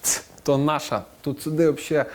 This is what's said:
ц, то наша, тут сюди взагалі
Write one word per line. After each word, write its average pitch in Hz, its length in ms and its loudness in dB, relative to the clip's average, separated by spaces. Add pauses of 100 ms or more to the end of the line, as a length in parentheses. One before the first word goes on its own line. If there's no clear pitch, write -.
ц, - 180 -2 (220)
то 139 160 4
наша, 139 440 0 (180)
тут 139 220 -6
сюди 156 280 2
взагалі 143 440 0